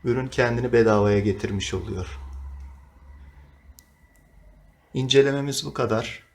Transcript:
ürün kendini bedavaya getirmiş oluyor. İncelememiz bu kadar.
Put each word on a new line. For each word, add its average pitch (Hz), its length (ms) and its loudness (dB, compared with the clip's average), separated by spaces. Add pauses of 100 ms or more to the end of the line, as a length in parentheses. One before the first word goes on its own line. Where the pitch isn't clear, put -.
ürün 131 220 0
kendini 120 460 0
bedavaya 104 480 4
getirmiş 101 540 -2
oluyor. 95 440 -8 (2750)
İncelememiz 139 720 2
bu - 80 -12
kadar. 113 480 -2 (120)